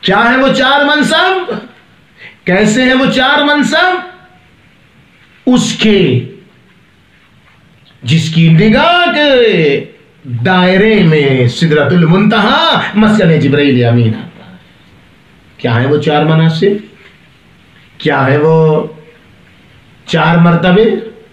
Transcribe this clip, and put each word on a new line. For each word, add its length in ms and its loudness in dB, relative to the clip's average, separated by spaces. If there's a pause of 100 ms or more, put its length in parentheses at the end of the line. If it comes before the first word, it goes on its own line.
क्या 160 -2
है 180 0
वो 120 0
चार 360 0
मनसब? 760 -2 (840)
कैसे 360 0
हैं 120 2
वो 120 0
चार 380 0
मनसब? 580 -2 (1400)
उसके, 760 0 (1800)
जिसकी 440 0
निगाह 580 2
के 720 2 (500)
दायरे 760 0
में 460 0
सिदरतुल 580 0
मुंतहा 760 0 (140)
मस्कन 440 2
जिब्राईल 440 0
अमीन 240 0
आता 100 -6
है। 400 -20 (1000)
क्या 140 -2
है 120 -2
वो 120 0
चार 260 -2
मनासिब? 600 0 (1160)
क्या 200 -2
है 180 0
वो 500 0 (1200)
चार 320 0
मर्तबे? 680 2 (220)